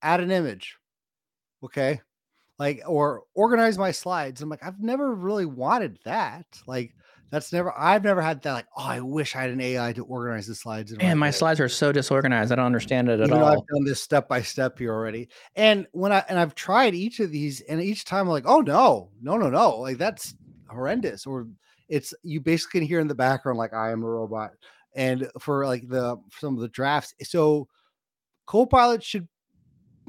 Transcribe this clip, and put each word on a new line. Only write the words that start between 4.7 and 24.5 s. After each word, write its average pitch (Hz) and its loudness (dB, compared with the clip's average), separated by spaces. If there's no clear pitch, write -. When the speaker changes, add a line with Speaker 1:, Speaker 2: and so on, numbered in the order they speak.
Speaker 1:
never 254 -2
really 190 -4
wanted 135 -2
that." 156 -6
Like, 123 -6
that's 151 -6
never, 175 -2
I've 190 2
never 196 4
had 160 -2
that, 143 -4
like, 120 -6
"Oh, 135 -10
I 123 -4
wish 139 -4
I 131 -6
had 131 -2
an 127 -4
A 127 -2
I 120 -2
to 117 -10
organize 120 -6
the 113 -12
slides 110 -10
in 113 -12
my 180 2
Speaker 2:
Man, 175 4
my 147 4
Speaker 1:
head." 143 0
Speaker 2:
slides 160 2
are 131 2
so 147 2
disorganized. 131 2
I 120 2
don't 127 2
understand 123 0
it 113 2
at 110 4
Speaker 1:
Even 123 6
though 123 8
Speaker 2:
all. 147 8
Speaker 1:
I've - -18
done 143 0
this 139 -4
step - 2
by 123 0
step - -4
here 117 -4
already. 110 -6
And 208 4
when 196 0
I, 196 4
and 185 0
I've 165 2
tried 214 4
each 196 -6
of 190 0
these, 143 -4
and 156 -4
each 196 -4
time 190 0
I'm - 0
like, 147 0
"Oh, 294 8
no, 156 4
no, 165 -2
no, 175 2
no. 143 4
Like, 131 -6
that's - -6
horrendous." 131 -6
Or 127 -8
it's, - -4
you 156 -6
basically 165 0
can 151 -2
hear 170 0
in 156 0
the 143 -4
background, 127 0
like, 113 -4
"I 110 -4
am 113 -4
a 113 -4
robot." 110 -6